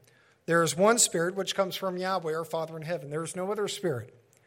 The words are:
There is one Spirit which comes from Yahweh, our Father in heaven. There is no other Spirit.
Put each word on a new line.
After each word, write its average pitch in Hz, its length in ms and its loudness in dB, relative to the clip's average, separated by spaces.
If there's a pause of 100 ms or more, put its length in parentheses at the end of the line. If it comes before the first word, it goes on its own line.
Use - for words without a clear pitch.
(460)
There 170 160 6
is 143 140 2
one 214 220 6
Spirit 185 360 2
which 190 200 -4
comes 185 220 0
from 180 220 -4
Yahweh, 180 360 -2
our 165 100 -4
Father 160 320 -4
in 160 60 -10
heaven. 151 280 -6
There 156 120 -4
is 160 140 -8
no 185 160 -2
other 208 160 -2
Spirit. 123 500 -4 (280)